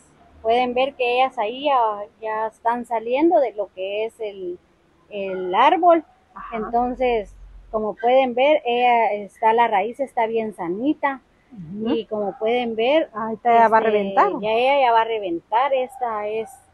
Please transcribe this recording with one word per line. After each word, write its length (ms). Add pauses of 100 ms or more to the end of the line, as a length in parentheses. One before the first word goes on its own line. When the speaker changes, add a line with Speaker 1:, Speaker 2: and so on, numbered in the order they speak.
(420)
Speaker 1:
pueden 320
ver 200
que 220
ellas 220
ahí 260
ya, 140 (420)
ya 260
están 400
saliendo 540
de 140
lo 200
que 320
es 140
el, 380 (520)
el 440
árbol. 500 (300)
Speaker 2:
Ajá. 220
Speaker 1:
Entonces, 760 (360)
como 240
pueden 400
ver, 300
ella 480
está, 400
la 160
raíz 320
está 260
bien 280
sanita. 640 (320)
Speaker 2:
Ujú. 420
Speaker 1:
Y 120
como 320
pueden 380
ver, 380
Speaker 2:
Ah, 180
esta 220
ya 140
va 100
a 20
Speaker 1:
este, 100
Speaker 2:
reventar. 400 (100)
Speaker 1:
ya 100
ella 360
ya 60
va 100
a 20
reventar. 720
Esta 540
es 220 (240)